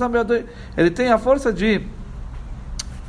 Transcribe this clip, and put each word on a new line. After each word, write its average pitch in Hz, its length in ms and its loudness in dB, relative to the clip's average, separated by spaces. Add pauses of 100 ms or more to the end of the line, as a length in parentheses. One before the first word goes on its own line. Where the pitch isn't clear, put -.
(760)
Ele 170 140 6
tem 247 220 2
a 220 80 6
força 254 340 4
de 196 280 2 (1300)